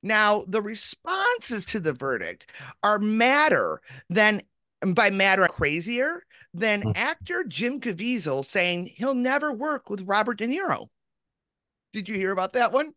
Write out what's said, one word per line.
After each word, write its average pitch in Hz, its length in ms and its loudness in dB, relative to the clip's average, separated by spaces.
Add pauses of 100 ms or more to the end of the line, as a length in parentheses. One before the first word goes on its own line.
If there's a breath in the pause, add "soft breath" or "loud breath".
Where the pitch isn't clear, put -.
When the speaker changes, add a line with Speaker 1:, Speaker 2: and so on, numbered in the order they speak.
Speaker 1:
Now, 214 460 4
the 208 140 -2
responses 339 1040 -4
to 220 140 -2
the 156 100 0
verdict 117 580 -6 (340 loud breath)
are 208 160 4
madder 220 800 2 (280 loud breath)
than, 208 320 4 (400)
and 190 140 2
by 208 140 6
madder, 190 380 4
crazier 220 760 -2 (300 soft breath)
than 208 300 0
Speaker 2:
Hmm. 214 120 0
Speaker 1:
actor 330 480 -4
Jim 240 380 -4
Caviezel 180 640 -2
saying 175 400 0 (100)
he'll 262 180 -2
never 269 380 0
work 269 380 -4
with 190 180 -8
Robert 208 300 0
De 220 100 -4
Niro. 311 400 -4 (1040)
Did 202 160 -8
you 214 80 -6
hear 190 160 0
about 190 220 -2
that 240 180 2
one? 294 260 0